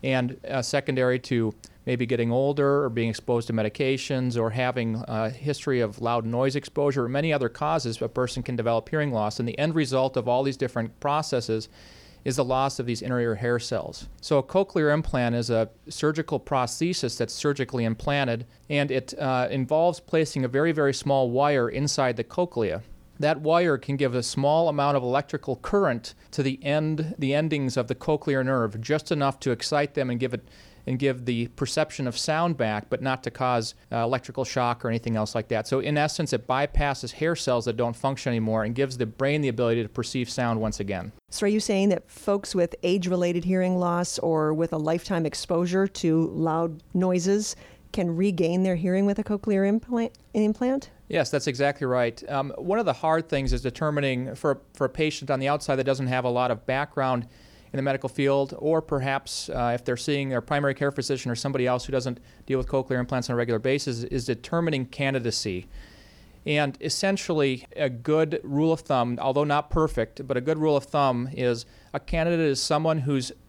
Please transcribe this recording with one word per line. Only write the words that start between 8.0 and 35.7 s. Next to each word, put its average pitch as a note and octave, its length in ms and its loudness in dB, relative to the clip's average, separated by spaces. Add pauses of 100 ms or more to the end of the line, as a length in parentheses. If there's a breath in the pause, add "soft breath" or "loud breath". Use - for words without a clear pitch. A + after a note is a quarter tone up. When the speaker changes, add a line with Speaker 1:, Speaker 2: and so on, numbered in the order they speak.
Speaker 1:
a A#2+ 80 -2
person B2+ 340 -2
can B2 140 -4
develop A#2 320 0
hearing D3 240 -2
loss. G#2+ 280 -2
And A#2+ 80 0
the A2+ 100 -6
end D3+ 160 0
result C3 420 2
of A#2+ 120 0
all B2 160 2
these C#3 120 -2
different A#2 440 -4
processes C3 680 0 (560 loud breath)
is C3 120 -2
the C#3 80 2
loss C3 360 0
of A#2+ 60 -4
these A#2 160 -4
inner B2 180 -2
ear A#2 160 0
hair A#2+ 220 0
cells. - 500 -6 (120)
So - 180 2
a C3 40 4
cochlear F3 500 2
implant B2 420 0
is A#2 160 -2
a A2+ 180 2 (200)
surgical D3+ 520 -2
prosthesis C3+ 760 -2
that's - 180 -4
surgically C#3 500 -2
implanted, A#2+ 640 -2 (220 soft breath)
and C#3+ 220 0
it, B2+ 280 -2
uh, B2+ 320 0
involves D#3 500 2
placing D3 440 0
a B2+ 40 -2
very, D3 240 2
very C#3+ 220 2
small C3+ 360 2
wire C3 380 2
inside C3+ 480 0
the A2+ 80 -2
cochlea. A#2 580 -2 (360)
That D3 220 2
wire D#3+ 380 4
can C#3 180 -4
give B2+ 180 0
a B2 80 0
small D3+ 460 2
amount C#3+ 280 2
of C3 60 2
electrical C3 540 -2
current D#3 580 0 (180 soft breath)
to C#3+ 100 -2
the C3+ 200 0
end, D#3 560 0
the C3+ 140 0
endings D3 440 0
of B2 100 0
the B2+ 80 -2
cochlear C#3+ 500 0
nerve, A#2 360 0
just D3+ 320 0
enough C#3 280 0
to B2+ 120 0
excite D3 420 -2
them C3 160 -2
and A#2+ 100 -2
give B2+ 140 -2
it, - 80 -6 (440 loud breath)
and B2+ 120 -2
give B2+ 260 0
the A#2 320 -2
perception C#3+ 500 -2
of A#2+ 100 -4
sound E3 400 0
back, G#2+ 340 -2
but B2+ 120 -2
not C3 200 -2
to - 80 -6
cause, B2 440 0 (160 soft breath)
uh, A#2+ 60 -4 (140)
electrical C3 340 -2
shock A#2+ 400 -2
or B2 40 0
anything A2+ 280 0
else G#2+ 180 -2
like A2 140 -2
that. A2 180 0
So C3+ 140 2